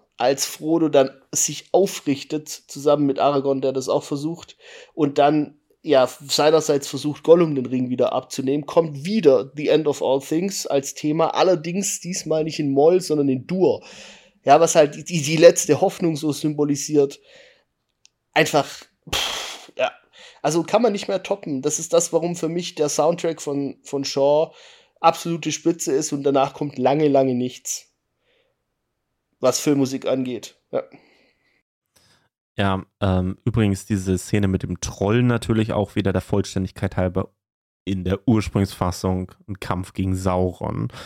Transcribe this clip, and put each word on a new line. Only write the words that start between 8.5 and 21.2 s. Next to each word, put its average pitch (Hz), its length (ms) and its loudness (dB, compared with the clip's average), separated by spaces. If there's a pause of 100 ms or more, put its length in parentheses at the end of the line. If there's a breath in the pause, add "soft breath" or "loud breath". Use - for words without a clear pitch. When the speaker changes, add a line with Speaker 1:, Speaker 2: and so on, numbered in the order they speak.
Speaker 1:
kommt 151 380 0
wieder 147 500 4
The 147 140 -4
End 151 180 2
of 143 160 -2
All 127 180 0
Things 180 460 -4
als - 280 -2
Thema, 156 400 -2
allerdings 175 680 0
diesmal 156 420 -4
nicht 156 160 -6
in 147 140 -2
Moll, 160 280 6
sondern 151 280 0
in 131 180 -2
Dur. 170 380 0 (580 loud breath)
Ja, 143 180 6
was 160 160 2
halt 147 320 2
die, 170 140 -2
die 156 140 -2
letzte 156 440 6
Hoffnung 175 360 -2
so 151 160 -4
symbolisiert. 147 880 0 (1120 soft breath)
Einfach, 147 360 2 (440)
pff, - 640 -8
ja. 127 140 -2 (520 loud breath)
Also 156 200 0
kann 214 200 0
man 226 100 4
nicht 202 160 -8
mehr 190 160 -4